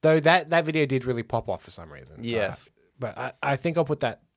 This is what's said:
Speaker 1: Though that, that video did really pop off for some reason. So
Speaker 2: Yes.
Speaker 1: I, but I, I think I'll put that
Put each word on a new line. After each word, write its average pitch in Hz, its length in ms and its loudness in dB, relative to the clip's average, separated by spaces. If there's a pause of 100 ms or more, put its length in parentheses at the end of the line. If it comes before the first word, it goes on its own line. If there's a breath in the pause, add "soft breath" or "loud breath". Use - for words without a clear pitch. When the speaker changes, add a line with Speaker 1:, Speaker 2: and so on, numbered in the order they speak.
Speaker 1:
Though 160 180 6
that, 160 300 4
that 165 140 4
video 156 220 2
did 131 200 -2
really 120 180 -2
pop 113 240 -4
off 92 140 -4
for - 100 -16
some 85 200 -16
reason. - 240 -18
So - 60 -14
Speaker 2:
Yes. 113 460 -4
Speaker 1:
I, - 40 -20 (280)
but 117 180 -8
I, 127 140 -8 (100)
I 139 140 0
think 165 220 -2
I'll 156 80 2
put 143 140 -2
that 120 200 -2 (160)